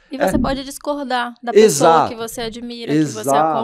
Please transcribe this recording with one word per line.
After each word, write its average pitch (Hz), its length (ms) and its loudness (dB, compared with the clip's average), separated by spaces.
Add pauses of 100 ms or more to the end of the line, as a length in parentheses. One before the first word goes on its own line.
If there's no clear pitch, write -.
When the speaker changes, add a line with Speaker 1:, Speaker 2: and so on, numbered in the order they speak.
(120)
Speaker 1:
e 269 60 -8
você 269 180 2
Speaker 2:
é. 233 40 0
Speaker 1:
pode 269 240 -2
discordar 254 720 -6 (100)
da 240 80 -4
pessoa 214 140 8
Speaker 2:
Exato. 180 460 4
Speaker 1:
que 233 40 -10
você 226 260 -10
admira, 233 520 -8
que 156 100 2
você 117 180 -6
Speaker 2:
Exato, 143 420 2